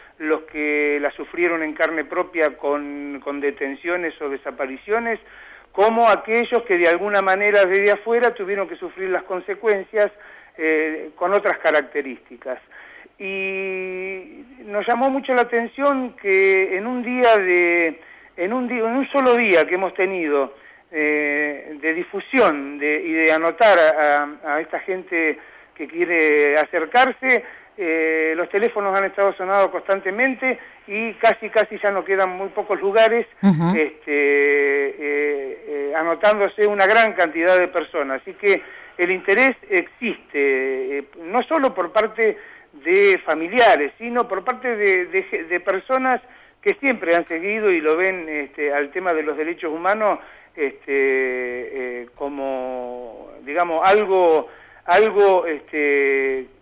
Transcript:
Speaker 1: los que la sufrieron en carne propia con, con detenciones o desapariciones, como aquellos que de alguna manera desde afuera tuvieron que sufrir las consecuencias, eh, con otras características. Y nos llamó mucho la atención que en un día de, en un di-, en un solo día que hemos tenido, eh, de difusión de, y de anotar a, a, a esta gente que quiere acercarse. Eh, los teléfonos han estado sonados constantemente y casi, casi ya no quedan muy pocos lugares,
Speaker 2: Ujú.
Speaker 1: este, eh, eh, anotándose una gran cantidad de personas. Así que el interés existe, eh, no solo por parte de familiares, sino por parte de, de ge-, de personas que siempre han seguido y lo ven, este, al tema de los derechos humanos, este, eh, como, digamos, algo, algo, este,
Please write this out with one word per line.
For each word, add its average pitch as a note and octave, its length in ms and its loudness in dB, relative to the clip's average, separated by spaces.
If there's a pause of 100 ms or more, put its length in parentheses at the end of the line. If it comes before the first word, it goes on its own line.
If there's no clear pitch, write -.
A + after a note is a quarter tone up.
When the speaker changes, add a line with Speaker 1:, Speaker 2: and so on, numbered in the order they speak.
(180)
Speaker 1:
los D#3 240 -2
que D3 580 -2
la C#3+ 100 -2
sufrieron E3 520 -4
en D#3 120 -6
carne D#3+ 300 -2
propia E3+ 520 -4
con, C#3+ 640 -6
con C#3+ 180 -8
detenciones C#3+ 800 -6
o C#3+ 80 -6
desapariciones, D3 880 -6 (540)
como A3+ 360 4
aquellos A3+ 540 0
que F#3 160 0
de F3 100 4
alguna G3 320 2
manera G3 460 4
desde G3 240 2
afuera A#3 420 2
tuvieron G3 360 -4
que E3+ 80 -14
sufrir F#3 340 -8
las F3 140 -2
consecuencias, G3+ 880 -2 (460)
eh, D#3 600 -2
con F3+ 180 -2
otras G3+ 240 2
características. C3+ 1040 -4 (580)
Y F#3+ 1300 -8 (200)
nos G#3 220 -6
llamó A#3+ 240 0
mucho C4 240 -2
la A#3+ 80 4
atención B3 720 -2
que F#3+ 640 2
en G#3 100 -4
un B3 160 -4
día A3+ 340 4
de, F3 640 2 (360)
en F#3+ 160 -4
un B3 160 -4
di-, B3 100 -4
en A3 60 -2
un A#3+ 260 -2
solo C4 260 4
día F3+ 300 4
que E3+ 80 -2
hemos F3+ 200 -2
tenido, D#3+ 600 -2 (380)
eh, D3 920 -2
de D#3 100 -2
difusión E3 840 -2
de, D3+ 260 -2
y E3 80 -4
de D#3+ 200 2
anotar E3 460 4
a, D3 640 2
a, D3+ 100 -4
a D#3 60 -2
esta E3+ 180 -8
gente E3+ 600 -4 (360)
que D3+ 120 -12
quiere D#3 680 2
acercarse. A#3 880 0 (320)
Eh, D#3+ 600 0
los E3+ 140 -4
teléfonos G3+ 460 -2
han G3 100 0
estado G3 280 0
sonados F#3+ 340 0
constantemente G3 920 -2 (280)
y A3 280 -6
casi, G#3+ 360 0
casi G#3+ 320 0
ya G3+ 80 2
no F#3+ 140 -2
quedan F#3+ 260 0
muy F#3+ 200 -8
pocos G3 300 -4
lugares, A3 460 4 (160)
Speaker 2:
Ujú. E3+ 340 4
Speaker 1:
este, D#3 340 -4
eh, C#3+ 1600 0
eh, C#3+ 300 -6
anotándose G3+ 720 0
una G3+ 180 2
gran A3 280 4
cantidad F3 440 2
de F3+ 100 2
personas. D3+ 540 -4
Así F#3 120 -16
que G3 280 0 (340)
el F3 140 0
interés G3+ 460 2 (120)
existe, C3+ 1300 -2
eh, C#3 60 -8 (200)
no A3 180 -2
solo C4 320 0
por F3 160 -4
parte G#3+ 480 0 (340)
de F#3 520 2
familiares, E3 760 4
sino A#3+ 300 -2
por F#3+ 160 -4
parte A#3+ 320 -4
de, F#3+ 300 2
de F#3 180 -2
ge-, E3 200 -6
de F3 140 -4
personas B3 640 -2 (420)
que G3+ 180 0
siempre E3+ 360 0
han E3+ 100 0
seguido G3+ 460 -2
y E3 80 2
lo D#3 160 2
ven, F3+ 320 -2
este, D3 440 -4
al C#3+ 180 -2
tema F#3 220 -4
de D#3 120 0
los D3+ 120 -4
derechos E3 360 -6
humanos, F#3+ 480 -2 (340)
este, C#3 320 -6
eh, B2+ 1300 -4
como, B2+ 1200 -10 (120)
digamos, D#3+ 420 -2
algo, F#3 640 4 (360)
algo, F#3+ 640 4
este, C#3 1000 0 (160)